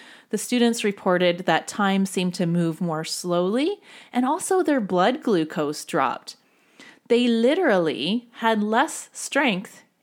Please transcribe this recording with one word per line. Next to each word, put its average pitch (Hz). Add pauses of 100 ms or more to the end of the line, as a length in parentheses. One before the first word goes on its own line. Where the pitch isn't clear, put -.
(300)
The 214
students 233
reported 180
that 170
time 196
seemed 180
to 180
move 170
more 160
slowly, 196 (320)
and 254
also 349
their 277
blood 190
glucose 156
dropped. - (720)
They 247
literally 226
had 220
less 233
strength 226 (200)